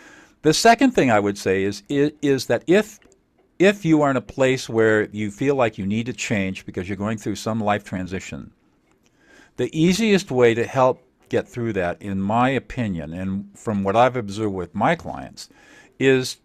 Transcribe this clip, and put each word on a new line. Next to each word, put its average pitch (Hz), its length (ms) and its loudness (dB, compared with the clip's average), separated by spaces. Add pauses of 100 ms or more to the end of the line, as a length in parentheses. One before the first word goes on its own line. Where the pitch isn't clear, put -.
(420)
The 156 120 4
second 233 380 6
thing 139 180 4
I 107 80 6
would 101 180 0
say 98 280 0
is, 101 260 -4
i-, 147 220 2 (100)
is 139 240 0
that 117 220 0
if, 175 320 2 (580)
if 202 260 2
you 156 180 4
are 139 80 2
in 131 60 0
a 123 60 -2
place 131 460 -2
where 110 420 2
you 104 200 -6
feel 135 240 -2
like 120 240 0
you 98 80 -6
need 110 200 -2
to 127 60 -6
change 95 520 -6
because 92 240 -8
you're 101 80 -6
going 104 220 -4
through 104 160 -6
some 110 260 -6
life 104 240 -2
transition, 87 680 -10 (1040)
the 123 120 -2 (100)
easiest 190 520 2
way 120 240 4
to 117 100 -2
help 127 380 0 (260)
get 113 180 -2
through 113 260 -6
that, 87 280 -2
in 98 200 -6
my 113 300 0
opinion, 98 600 -6
and 95 460 -6
from 104 240 -4
what 98 140 0
I've 123 200 4
observed 104 380 -6
with 87 200 -8
my 123 200 0
clients, - 540 -14 (500)
is 131 460 2